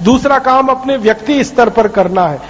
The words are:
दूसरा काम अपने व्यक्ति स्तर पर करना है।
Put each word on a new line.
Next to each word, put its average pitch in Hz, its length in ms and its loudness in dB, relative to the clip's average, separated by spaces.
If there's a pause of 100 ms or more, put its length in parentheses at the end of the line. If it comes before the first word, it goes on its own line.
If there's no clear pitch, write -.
दूसरा 269 360 2
काम 262 280 2
अपने 262 300 -2
व्यक्ति 226 460 0
स्तर 233 260 0
पर 220 180 0
करना 185 400 0
है। 143 220 -6